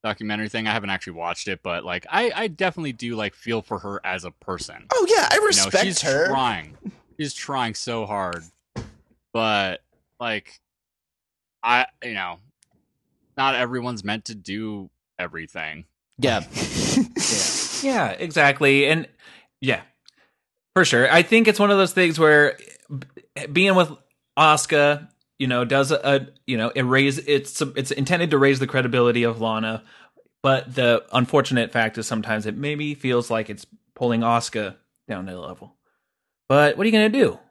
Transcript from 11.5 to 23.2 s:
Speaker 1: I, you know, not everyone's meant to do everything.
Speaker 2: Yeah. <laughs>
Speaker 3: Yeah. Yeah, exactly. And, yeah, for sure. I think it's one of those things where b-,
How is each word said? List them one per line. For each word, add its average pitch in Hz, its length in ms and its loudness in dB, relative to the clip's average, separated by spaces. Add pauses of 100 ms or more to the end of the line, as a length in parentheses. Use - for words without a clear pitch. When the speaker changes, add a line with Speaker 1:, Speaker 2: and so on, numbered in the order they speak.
Speaker 1:
I, 123 240 2 (160)
you 120 100 -8
know, 90 240 -8 (1000)
not 135 200 0
everyone's 120 480 -4
meant 104 220 -6
to 113 100 -12
do 104 540 -10 (280)
everything. 80 680 -12 (340)
Speaker 2:
Yeah. 117 300 0
<laughs> - 40 -18 (420)
Speaker 3:
Yeah. 262 100 4 (800)
Yeah, 226 280 0
exactly. 143 760 2
And, 160 200 0 (520)
yeah, 127 220 -2 (960)
for 185 100 6
sure. 123 260 4
I 170 120 8
think 220 240 4
it's 208 120 2
one 202 120 6
of 202 60 6
those 190 140 4
things 170 260 2
where 151 400 6 (320)
b-, - 640 -14